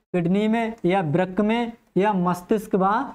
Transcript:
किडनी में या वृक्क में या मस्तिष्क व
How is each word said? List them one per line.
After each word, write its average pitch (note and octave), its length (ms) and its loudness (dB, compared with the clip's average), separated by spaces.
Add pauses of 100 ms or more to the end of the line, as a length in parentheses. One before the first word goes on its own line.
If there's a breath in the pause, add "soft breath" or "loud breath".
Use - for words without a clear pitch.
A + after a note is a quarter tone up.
(140)
किडनी F3+ 340 2
में A3+ 260 0 (100)
या F#3 180 2
वृक्क F#3 400 -2
में A#3 300 0 (240)
या G#3 160 2
मस्तिष्क F#3 640 -2
व F#3+ 120 2 (280)